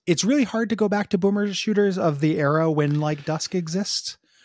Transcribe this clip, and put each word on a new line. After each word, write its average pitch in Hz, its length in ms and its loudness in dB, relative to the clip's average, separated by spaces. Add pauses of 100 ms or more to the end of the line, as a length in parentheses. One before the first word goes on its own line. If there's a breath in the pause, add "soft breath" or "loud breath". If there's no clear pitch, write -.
It's 170 160 2
really 262 220 2
hard 226 260 -2
to 226 60 0
go 214 120 2
back 202 220 -2
to 202 80 0
boomer 202 340 0
shooters 196 460 0
of 147 220 0
the 156 180 2
era 156 320 2
when, 147 300 2
like, 151 240 -2
Dusk 156 320 -6
exists 180 600 -6 (280 soft breath)